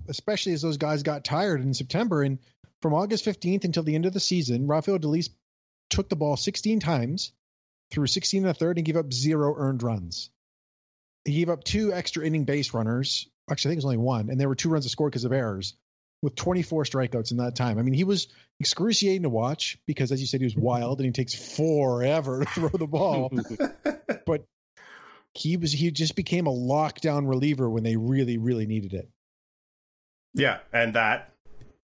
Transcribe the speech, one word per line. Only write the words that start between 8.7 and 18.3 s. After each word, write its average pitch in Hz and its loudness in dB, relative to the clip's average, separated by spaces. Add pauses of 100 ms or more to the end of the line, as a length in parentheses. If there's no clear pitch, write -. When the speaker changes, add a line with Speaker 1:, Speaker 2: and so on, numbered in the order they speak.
Speaker 1:
and 165 0
gave 160 0
up 151 0
zero 147 2
earned 135 0
runs. 98 -4 (960)
He 147 0
gave 165 2
up 156 0
two 208 2
extra 170 -4
inning 156 2
base 143 0
runners. 117 -2 (240)
Actually, 143 -2
I - 0
think 170 -2
it 139 -2
was - -
only 127 0
one, 113 0
and 131 -2
there 139 2
were 135 0
two 165 -2
runs 151 0
that 123 -4
scored 151 0
'cause 120 -4
of 123 0
errors, 107 -2 (480)
with 147 -2
twenty-four 170 0
strikeouts 123 -2
in 120 -2
that 123 -2
time. 117 0
I 113 0
mean, 131 2
he 165 2
was 190 0 (340)